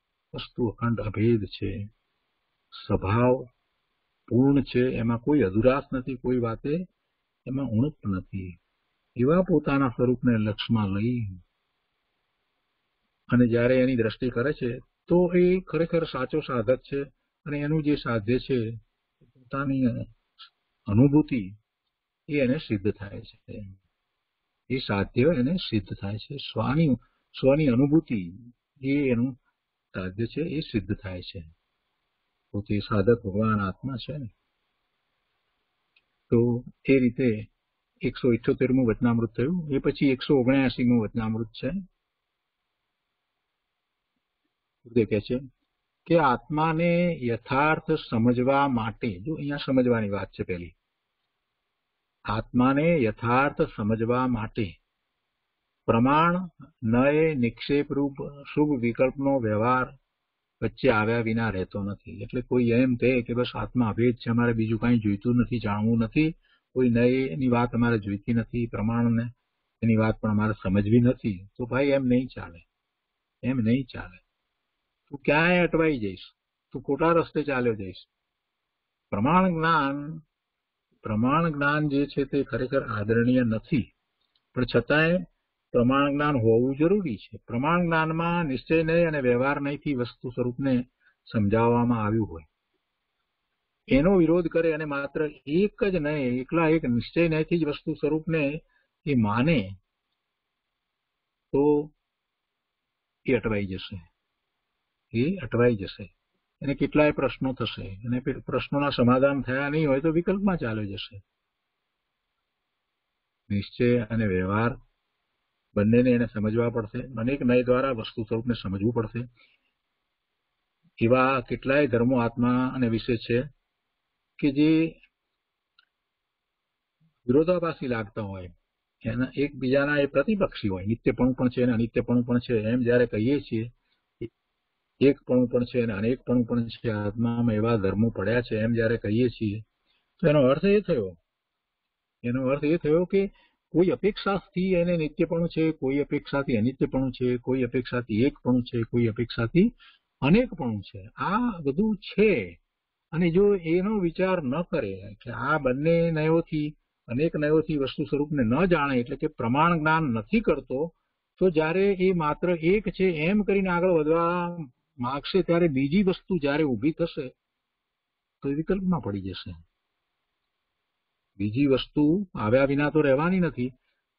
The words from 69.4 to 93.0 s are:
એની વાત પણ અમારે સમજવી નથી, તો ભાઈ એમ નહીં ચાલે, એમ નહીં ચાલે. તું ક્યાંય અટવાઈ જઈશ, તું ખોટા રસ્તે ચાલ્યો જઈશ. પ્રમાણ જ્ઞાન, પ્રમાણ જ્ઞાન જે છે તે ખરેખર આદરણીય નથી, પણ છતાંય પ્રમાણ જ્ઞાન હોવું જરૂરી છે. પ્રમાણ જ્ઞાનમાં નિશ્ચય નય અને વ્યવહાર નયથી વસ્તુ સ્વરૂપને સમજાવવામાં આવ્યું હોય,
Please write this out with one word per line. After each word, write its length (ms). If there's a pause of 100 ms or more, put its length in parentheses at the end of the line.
એની 140
વાત 240
પણ 100
અમારે 240
સમજવી 480
નથી, 360 (200)
તો 80
ભાઈ 200
એમ 180
નહીં 240
ચાલે, 340 (800)
એમ 140
નહીં 280
ચાલે. 320 (920)
તું 80
ક્યાંય 400
અટવાઈ 400
જઈશ, 260 (480)
તું 80
ખોટા 300
રસ્તે 320
ચાલ્યો 320
જઈશ. 260 (1120)
પ્રમાણ 380
જ્ઞાન, 480 (1080)
પ્રમાણ 480
જ્ઞાન 380
જે 160
છે 200
તે 180
ખરેખર 400
આદરણીય 600
નથી, 440 (680)
પણ 120
છતાંય 600 (480)
પ્રમાણ 380
જ્ઞાન 240
હોવું 400
જરૂરી 420
છે. 200
પ્રમાણ 480
જ્ઞાનમાં 600
નિશ્ચય 380
નય 220
અને 140
વ્યવહાર 420
નયથી 340
વસ્તુ 340
સ્વરૂપને 460 (520)
સમજાવવામાં 800
આવ્યું 220
હોય, 180 (1400)